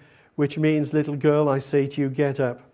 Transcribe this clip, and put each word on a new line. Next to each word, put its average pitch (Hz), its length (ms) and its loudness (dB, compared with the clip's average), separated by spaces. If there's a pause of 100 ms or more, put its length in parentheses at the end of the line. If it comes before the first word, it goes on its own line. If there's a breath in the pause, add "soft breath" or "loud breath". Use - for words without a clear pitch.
(360 soft breath)
which 143 200 -2
means, 156 380 0
"Little 147 220 0
girl, 147 320 2
I 135 100 2
say 139 300 0
to 139 120 -6
you, 139 80 0
get 139 300 -2
up." 123 240 -2 (120)